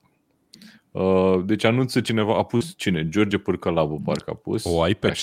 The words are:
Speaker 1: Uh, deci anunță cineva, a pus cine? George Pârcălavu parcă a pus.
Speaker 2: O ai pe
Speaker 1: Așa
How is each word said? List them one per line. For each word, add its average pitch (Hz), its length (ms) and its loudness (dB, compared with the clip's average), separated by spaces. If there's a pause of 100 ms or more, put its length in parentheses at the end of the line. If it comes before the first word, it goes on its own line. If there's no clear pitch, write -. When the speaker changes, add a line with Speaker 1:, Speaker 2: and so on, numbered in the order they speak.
(920)
Speaker 1:
Uh, 92 540 2
deci 104 180 0
anunță 123 380 2
cineva, 107 360 0
a 107 80 2
pus 120 320 -2
cine? 82 320 -2
George 101 280 2
Pârcălavu 80 640 -2
parcă 73 300 -4
a - 20 -8
pus. - 320 -6
Speaker 2:
O 85 160 2
ai 90 140 2
pe - 120 -2
Speaker 1:
Așa - 160 -2